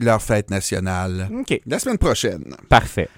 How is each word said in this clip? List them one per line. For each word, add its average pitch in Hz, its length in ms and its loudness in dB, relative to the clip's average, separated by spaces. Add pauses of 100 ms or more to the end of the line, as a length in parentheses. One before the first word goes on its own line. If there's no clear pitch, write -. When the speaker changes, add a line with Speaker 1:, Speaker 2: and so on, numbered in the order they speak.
Speaker 1:
leur 113 200 4
fête 104 300 0
nationale. 92 800 -2 (100)
Speaker 2:
Ok. 262 300 -2
Speaker 1:
La 139 100 -2
semaine 247 200 -2
prochaine. 120 440 0 (260)
Speaker 2:
Parfait. 104 500 4